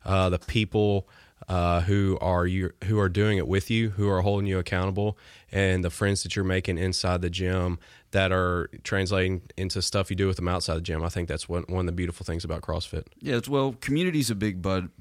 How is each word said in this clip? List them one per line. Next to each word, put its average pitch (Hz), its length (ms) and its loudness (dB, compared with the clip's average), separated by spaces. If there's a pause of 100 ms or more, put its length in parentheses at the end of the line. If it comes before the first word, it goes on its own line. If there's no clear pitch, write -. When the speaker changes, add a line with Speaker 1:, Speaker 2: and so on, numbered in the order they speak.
Speaker 1:
uh, 95 260 2
the 90 80 0
people, 104 720 0 (400)
uh, 87 320 2
who 98 400 2
are 90 260 2
you, 92 240 0 (140)
who 107 160 2
are 98 80 4
doing 104 300 2
it 71 100 -2
with 98 220 0
you, 113 200 2
who 101 180 0
are 92 140 2
holding 101 240 2
you 95 140 0
accountable, 98 580 0 (320)
and 95 340 2
the 85 60 2
friends 101 320 0
that - 140 -6
you're 98 80 0
making 92 340 0
inside 90 440 0
the 87 60 0
gym 90 520 0 (320)
that 95 200 2
are 90 380 0 (140)
translating 95 580 0 (140)
into 92 260 -4
stuff 98 260 0
you 95 80 -4
do 95 100 2
with 92 100 2
them 87 120 -2
outside 85 280 -2
the 85 40 -2
gym. 82 240 -4
I 85 40 -2
think 85 200 -4
that's 76 200 -6
one, 87 200 -4
one 92 120 -2
of 90 60 0
the 87 60 -2
beautiful 87 320 -4
things 82 200 -4
about 82 180 -6
CrossFit. 82 440 -6 (140)
Speaker 2:
Yeah, 131 160 -2
it's, 117 120 -4
well, 135 320 0
community's 151 500 0
a 117 40 0
big 95 280 -2
bud-, 92 280 -2 (100)